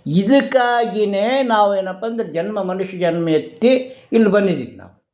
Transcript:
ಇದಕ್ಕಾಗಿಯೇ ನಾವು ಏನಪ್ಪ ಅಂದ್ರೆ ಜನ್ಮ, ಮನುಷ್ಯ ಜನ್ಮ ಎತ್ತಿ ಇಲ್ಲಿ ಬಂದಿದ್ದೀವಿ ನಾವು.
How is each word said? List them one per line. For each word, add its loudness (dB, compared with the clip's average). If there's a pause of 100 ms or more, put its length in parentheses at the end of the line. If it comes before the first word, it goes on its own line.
ಇದಕ್ಕಾಗಿಯೇ 0
ನಾವು 2
ಏನಪ್ಪ -6
ಅಂದ್ರೆ -6
ಜನ್ಮ, -4
ಮನುಷ್ಯ -6
ಜನ್ಮ -2
ಎತ್ತಿ 0 (180)
ಇಲ್ಲಿ 4
ಬಂದಿದ್ದೀವಿ 0
ನಾವು. -20